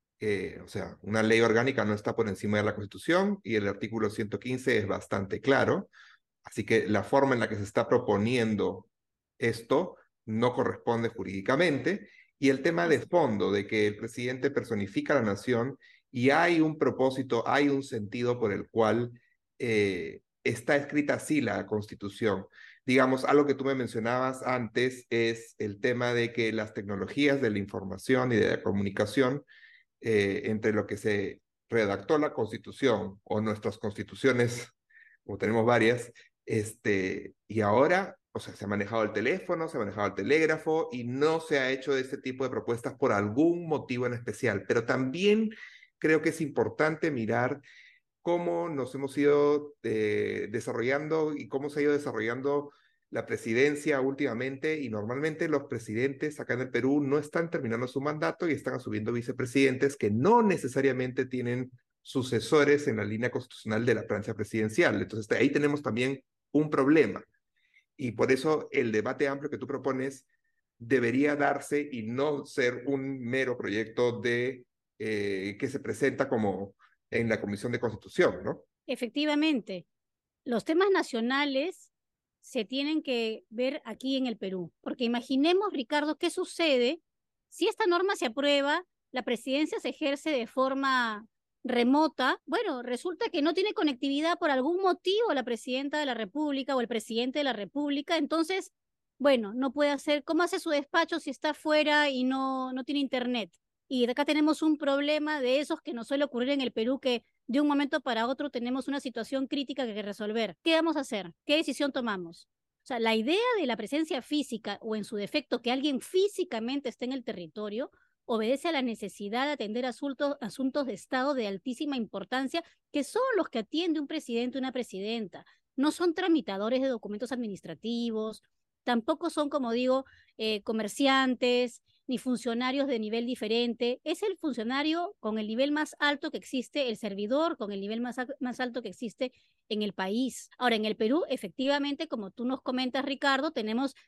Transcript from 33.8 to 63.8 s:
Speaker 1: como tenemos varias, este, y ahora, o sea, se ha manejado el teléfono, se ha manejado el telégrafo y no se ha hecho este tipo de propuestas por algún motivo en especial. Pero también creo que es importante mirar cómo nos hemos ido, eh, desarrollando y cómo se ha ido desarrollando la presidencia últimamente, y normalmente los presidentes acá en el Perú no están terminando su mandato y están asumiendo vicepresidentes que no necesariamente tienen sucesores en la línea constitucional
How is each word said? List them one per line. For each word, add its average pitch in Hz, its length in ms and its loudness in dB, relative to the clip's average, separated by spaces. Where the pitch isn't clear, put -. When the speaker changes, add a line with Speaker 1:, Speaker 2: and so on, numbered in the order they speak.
Speaker 1:
como 101 140 -10
tenemos 110 280 2
varias, 120 460 4
este, 104 880 -2
y 107 140 -2
ahora, 147 560 4
o 110 80 -8
sea, - 140 -14
se - 100 -12
ha 101 40 -6
manejado 101 340 0
el 104 100 -2
teléfono, 165 560 -2
se 156 80 -8
ha 127 40 -2
manejado 101 260 -2
el 95 80 -2
telégrafo 160 800 2
y 123 120 -6
no 143 360 2
se 151 180 0
ha 131 120 0
hecho 135 260 0
este 131 220 -4
tipo 131 260 -6
de 123 60 -2
propuestas 120 440 -4
por 127 180 2
algún 151 560 2
motivo 123 380 -2
en 123 80 -4
especial. 110 520 -2
Pero 113 200 2
también 180 640 2
creo 156 240 4
que 160 80 0
es 151 100 -4
importante 151 720 0
mirar 120 500 0
cómo 170 460 0
nos 135 260 -4
hemos 135 240 -6
ido, 147 640 4
eh, 104 680 0
desarrollando 139 840 -2
y 143 120 -10
cómo 135 200 -4
se 147 120 -4
ha - 20 2
ido 147 100 4
desarrollando 135 800 -2
la 117 140 -4
presidencia 135 760 2
últimamente, 135 800 -2
y 123 80 -6
normalmente 139 580 -2
los 147 160 0
presidentes 135 760 -4
acá 120 120 -4
en 123 80 0
el 127 100 -6
Perú 131 300 2
no 139 180 2
están 165 300 -2
terminando 123 400 -2
su 135 140 -4
mandato 156 440 -2
y 160 60 2
están 127 220 -4
asumiendo 110 400 -4
vicepresidentes 127 840 2
que 107 140 2
no 180 320 6
necesariamente 131 840 0
tienen 127 460 -4
sucesores 143 840 4
en 113 120 0
la 104 60 0
línea 110 260 -2
constitucional 113 560 -4